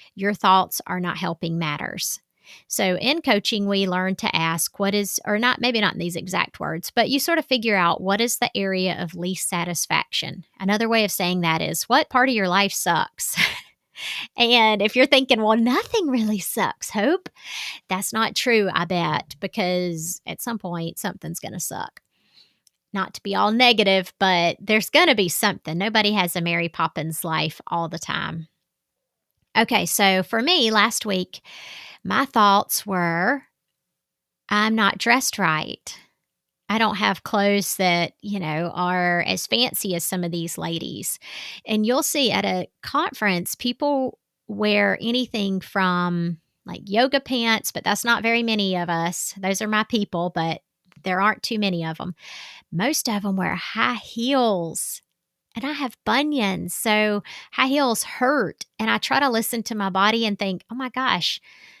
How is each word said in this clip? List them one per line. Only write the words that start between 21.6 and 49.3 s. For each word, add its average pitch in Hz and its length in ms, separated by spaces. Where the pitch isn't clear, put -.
suck. - 420
Not 196 220
to - 80
be 196 120
all 202 180
negative, 208 680
but 175 420
there's 214 300
gonna 311 240
be 196 160
something. 170 480
Nobody 214 340
has 185 240
a 170 60
Mary 170 260
Poppins 160 560
life 156 440
all 170 200
the 165 120
time. 160 480
Okay, 226 300
so 190 360
for 226 200
me, 285 280
last 220 360
week, 185 340
my 208 200
thoughts 208 600
were, 180 600
"I'm 214 260
not 214 240
dressed 240 400
right. - 640
I 214 100
don't 214 180
have 196 260
clothes 202 540
that, 175 460
you 202 180
know, 160 340
are 180 460
as - 260
fancy 226 480
as 170 80
some 180 220
of 170 80
these 170 260
ladies." 165 600
And 214 220
you'll 254 160
see 277 300
at 196 120
a 185 220
conference, 202 720
people 262 640
wear 208 520
anything 220 600
from, 175 800
like, 175 220
yoga 254 340
pants, 233 500
but - 140
that's 196 200
not 233 180
very 233 200
many 208 320
of 175 160
us. 170 460